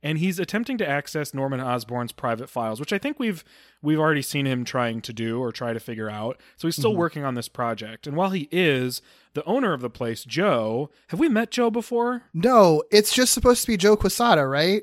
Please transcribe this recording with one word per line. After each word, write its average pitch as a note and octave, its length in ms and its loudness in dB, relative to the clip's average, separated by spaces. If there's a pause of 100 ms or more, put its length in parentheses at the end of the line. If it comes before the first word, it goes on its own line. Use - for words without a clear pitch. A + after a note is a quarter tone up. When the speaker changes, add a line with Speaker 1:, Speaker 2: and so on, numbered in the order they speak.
Speaker 1:
and D#3 160 -4
he's F3+ 220 -2
attempting A#3 380 -4
to F#3 100 -4
access C#3+ 440 -4
Norman C3+ 280 -4
Osborn's B2 500 -4
private A#2+ 400 -6
files, A2+ 300 -4
which D3 120 -6
I G3+ 60 -2
think C#4+ 220 -6
we've, G#3+ 240 -4 (360)
we've D3+ 200 0
already D#3 220 2
seen C#3 220 -4
him B2+ 200 -2
trying A#2 380 -2
to - 100 -14
do A2+ 280 -4
or A#2+ 120 -4
try A#2+ 200 -6
to A2+ 60 -4
figure A2 320 -8
out. G#2+ 300 -8 (160)
So - 100 -6
he's E3 80 -2
still F3+ 160 0
Speaker 2:
Mm-hmm. G3+ 80 0
Speaker 1:
working D#3+ 260 -2
on C3 120 -4
this A#2+ 120 -8
project. A2+ 600 -8
And C#3+ 80 -6
while F#3+ 140 0
he F3+ 200 -4
is, C#3 500 0 (340)
the D3 100 -6
owner A3+ 280 0
of C3+ 80 -4
the B2 100 -6
place, A#2 340 -6
Joe, B2+ 680 0 (200)
have E3+ 100 -4
we E4 80 4
met A3+ 240 0
Joe A#3+ 180 2
before? A#3+ 540 -2 (100)
Speaker 2:
No, F3 560 6
it's G#3 240 4
just B3+ 180 4
supposed B3 280 4
to - 80 -4
be A3+ 80 2
Joe G3+ 200 6
Quesada, G3+ 520 4
right? E3+ 340 2